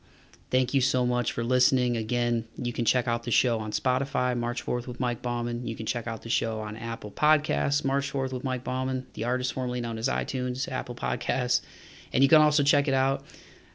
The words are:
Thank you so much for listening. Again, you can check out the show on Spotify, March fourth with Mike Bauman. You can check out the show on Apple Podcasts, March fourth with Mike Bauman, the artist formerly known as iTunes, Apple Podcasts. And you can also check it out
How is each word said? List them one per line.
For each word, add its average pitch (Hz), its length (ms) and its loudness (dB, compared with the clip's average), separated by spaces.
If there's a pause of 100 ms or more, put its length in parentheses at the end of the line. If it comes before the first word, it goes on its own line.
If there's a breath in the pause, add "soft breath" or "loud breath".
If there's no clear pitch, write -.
(500 soft breath)
Thank 127 240 2
you 139 60 4
so 123 260 2
much 123 280 0
for 117 100 -2
listening. 123 540 2
Again, 120 580 0
you 120 160 -2
can 120 140 0
check 123 200 2
out 117 180 0
the 120 80 -4
show 117 280 2
on 107 120 -4
Spotify, 127 640 0
March 120 240 -2
fourth 123 260 -2
with 123 140 -4
Mike 120 200 -2
Bauman. 120 460 -2
You 113 80 -2
can 117 100 -6
check 117 220 -4
out 113 140 -4
the 117 80 -8
show 110 320 -2
on 107 160 -6
Apple 113 340 -6
Podcasts, 147 720 2
March 135 280 0
fourth 135 200 -2
with 127 140 -4
Mike 127 180 -2
Bauman, 131 500 -2
the 117 120 -4
artist 127 260 0
formerly 123 300 -2
known 117 160 -4
as 113 100 -4
iTunes, 127 640 -2
Apple 123 240 -4
Podcasts. 127 640 -2 (520 loud breath)
And 131 100 4
you 135 60 6
can 156 100 8
also 147 240 4
check 143 240 2
it 135 60 2
out 135 320 0 (500 loud breath)